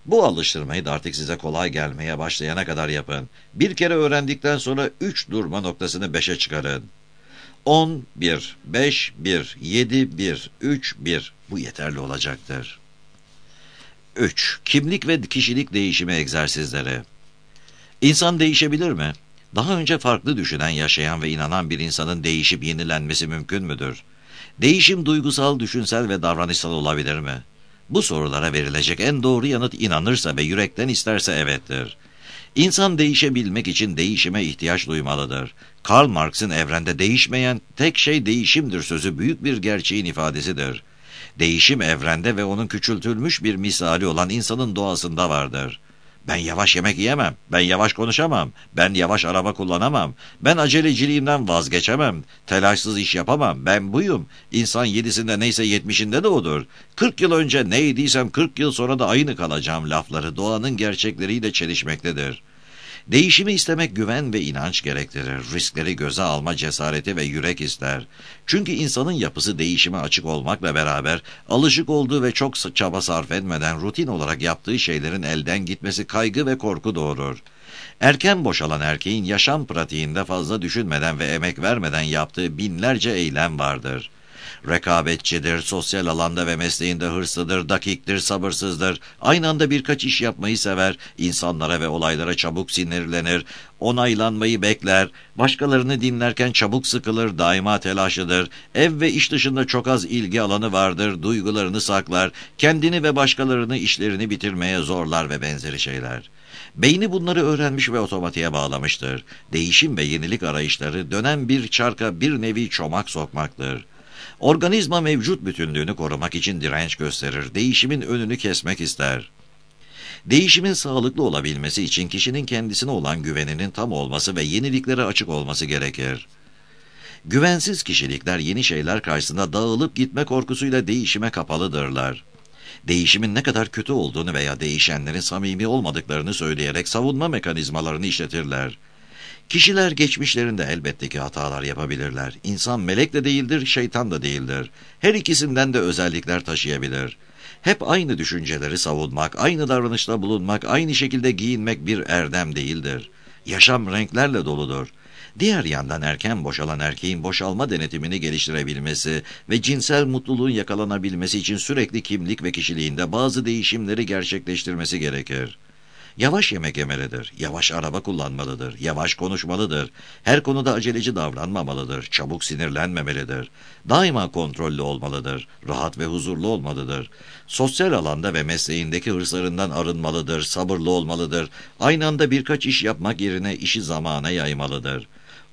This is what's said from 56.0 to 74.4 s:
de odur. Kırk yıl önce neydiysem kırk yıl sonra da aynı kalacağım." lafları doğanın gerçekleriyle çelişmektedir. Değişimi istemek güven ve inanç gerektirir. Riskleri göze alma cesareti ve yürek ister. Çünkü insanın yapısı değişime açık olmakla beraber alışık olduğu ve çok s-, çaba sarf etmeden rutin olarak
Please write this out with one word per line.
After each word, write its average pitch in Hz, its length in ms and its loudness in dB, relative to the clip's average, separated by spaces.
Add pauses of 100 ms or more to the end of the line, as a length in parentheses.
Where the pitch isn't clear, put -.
de 214 40 4
odur. 82 380 2 (300)
Kırk - 260 2
yıl 175 100 4
önce 139 380 4
neydiysem 131 600 2
kırk - 300 0
yıl 147 120 2
sonra 127 280 0
da 120 80 2
aynı 127 280 2
kalacağım." 78 540 -2
lafları 78 460 -2
doğanın 110 420 -2
gerçekleriyle 104 720 -2
çelişmektedir. 76 920 -2 (640)
Değişimi 185 460 6
istemek 160 420 0
güven 113 380 -2
ve 107 80 0
inanç 71 400 -2
gerektirir. 67 720 -4
Riskleri 82 420 -2
göze 73 260 -2
alma 78 340 0
cesareti 76 600 -2
ve 80 80 0
yürek 73 380 -2
ister. 69 460 -4 (380)
Çünkü 185 260 0
insanın 139 400 0
yapısı 90 480 -2
değişime 87 380 2
açık 78 280 -2
olmakla 80 500 0
beraber 73 460 0 (280)
alışık 147 400 4
olduğu 143 340 2
ve 123 80 2
çok 135 260 -2
s-, - 160 -6
çaba 92 280 0
sarf 82 300 -2
etmeden 80 500 -2
rutin 104 260 -2
olarak 78 340 -2